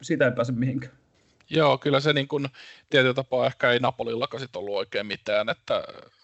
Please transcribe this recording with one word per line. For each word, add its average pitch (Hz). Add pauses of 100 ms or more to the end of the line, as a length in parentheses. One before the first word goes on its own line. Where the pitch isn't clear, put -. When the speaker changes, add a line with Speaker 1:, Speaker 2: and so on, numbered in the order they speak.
Speaker 1:
siitä 147
ei 127
pääse 123
mihinkään. 127 (580)
Speaker 2:
Joo, 147
kyllä 139
se 147
niin 143
kun 139 (420)
tietyllä 131
tapaa 127
ehkä 120
ei 120
Napolillakaan 123
sit 127
ollut 101
oikein 101
mitään, 104
että, 113 (400)